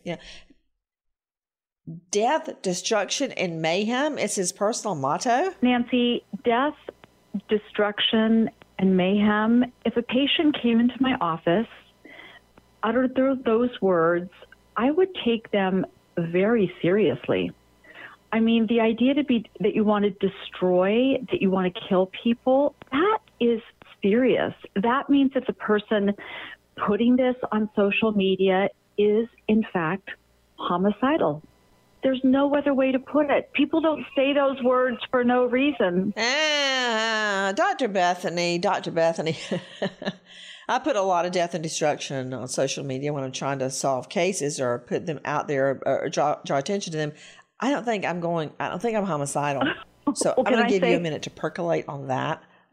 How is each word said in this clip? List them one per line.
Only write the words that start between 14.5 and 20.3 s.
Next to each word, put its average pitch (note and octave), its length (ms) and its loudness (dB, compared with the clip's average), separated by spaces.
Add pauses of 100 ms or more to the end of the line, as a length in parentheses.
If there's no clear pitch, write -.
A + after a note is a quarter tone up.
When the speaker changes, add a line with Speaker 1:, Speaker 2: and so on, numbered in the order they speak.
Speaker 2:
I B3+ 160 2
would F#4 180 2 (140)
take A#3 260 -2
them F#3+ 340 0 (320)
very F#3 640 2
seriously. B2+ 680 0 (840)
I A3+ 80 2
mean, A3+ 260 4
the A#3 140 2
idea A3+ 340 2
to C#4+ 100 0
be, A#3 240 0 (120)
that G3+ 140 0
you A3 100 2
want G#3 200 2
to G#3 60 2
destroy, G3 1040 0 (140)